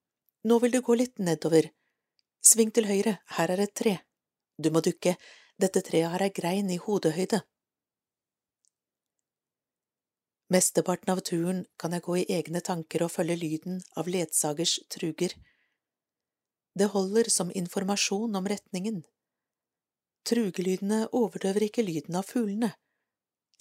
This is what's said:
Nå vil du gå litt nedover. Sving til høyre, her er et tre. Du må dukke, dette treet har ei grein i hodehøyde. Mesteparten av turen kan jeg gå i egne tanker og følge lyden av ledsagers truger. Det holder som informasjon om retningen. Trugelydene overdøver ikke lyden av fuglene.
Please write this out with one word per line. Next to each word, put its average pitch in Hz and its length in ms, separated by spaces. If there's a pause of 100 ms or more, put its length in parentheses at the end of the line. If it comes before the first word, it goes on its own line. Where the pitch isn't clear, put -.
(440)
Nå 233 160
vil 233 120
du 247 100
gå 240 140
litt 247 240
nedover. 160 520 (720)
Sving 220 280
til 220 160
høyre, 202 300 (180)
her 170 160
er 190 120
et 208 120
tre. 196 220 (580)
Du 156 160
må 160 140
dukke, 180 300 (420)
dette - 240
treet 165 320
har 185 100
ei 202 120
grein 185 340
i 175 80
hodehøyde. 180 640 (3000)
Mesteparten 180 580
av 185 140
turen 180 380 (180)
kan 170 140
jeg 170 100
gå 175 160
i 185 60 (100)
egne 165 240
tanker 170 420
og 170 80
følge 170 300
lyden 165 400 (160)
av 165 140
ledsagers 160 680 (160)
truger. 175 400 (1400)
Det 190 120
holder 208 440
som 175 220
informasjon 196 840
om 190 140
retningen. 196 540 (1200)
Trugelydene 202 840
overdøver 208 560
ikke 220 180
lyden 165 320
av 196 80
fuglene. 214 460 (880)